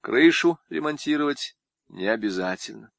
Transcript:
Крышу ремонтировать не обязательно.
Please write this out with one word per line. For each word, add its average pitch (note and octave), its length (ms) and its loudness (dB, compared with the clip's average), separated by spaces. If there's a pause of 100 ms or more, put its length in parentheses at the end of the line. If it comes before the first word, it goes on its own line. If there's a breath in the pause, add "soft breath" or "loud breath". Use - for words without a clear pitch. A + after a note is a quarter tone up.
Крышу D#3+ 580 4 (100)
ремонтировать D3 840 -2 (320)
не F#2 200 -6
обязательно. G#2 920 -4